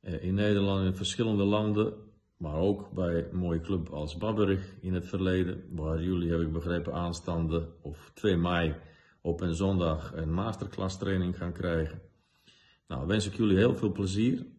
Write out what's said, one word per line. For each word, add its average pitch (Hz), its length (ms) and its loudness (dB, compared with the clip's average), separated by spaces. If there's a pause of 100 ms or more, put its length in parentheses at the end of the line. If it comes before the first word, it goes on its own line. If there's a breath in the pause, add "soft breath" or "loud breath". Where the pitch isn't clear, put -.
eh, 82 220 -8
in 90 120 0
Nederland, 101 520 2
in 92 80 2
verschillende 101 500 0
landen, 104 500 2 (420)
maar 78 180 -6
ook 98 380 2
bij 85 380 2
een 90 60 -4
mooie 85 240 2
club 80 280 -2
als 76 280 -4
Babberich 101 640 2
in 92 140 -2
het 90 120 -2
verleden, 92 640 0
waar 80 320 -2
jullie, 87 280 0
heb 82 100 2
ik 78 120 0
begrepen, 82 420 -2
aanstaande 82 720 -2 (140)
of - 320 -14
twee 98 220 2
mei 85 380 2 (460 loud breath)
op 85 200 -4
een 85 140 -2
zondag 87 600 0
een 80 180 -2
masterclass 95 680 -4
training 92 380 0
gaan 87 160 -6
krijgen. 82 480 -2 (840 soft breath)
Nou, 65 200 -6
wens 101 200 0
ik 98 80 -8
jullie 104 220 4
heel 113 200 6
veel 101 160 0
plezier 104 540 0 (120)